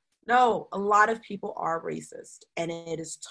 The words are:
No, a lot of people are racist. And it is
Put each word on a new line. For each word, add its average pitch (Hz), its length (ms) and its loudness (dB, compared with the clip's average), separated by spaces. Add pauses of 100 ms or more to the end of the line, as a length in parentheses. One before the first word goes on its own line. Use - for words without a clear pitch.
(260)
No, 233 460 4
a 190 60 -6
lot 208 300 6
of 226 140 -2
people 202 340 -10
are 165 260 -2
racist. - 640 -10 (120)
And 170 140 -4
it 165 300 -8
is 160 180 -12 (120)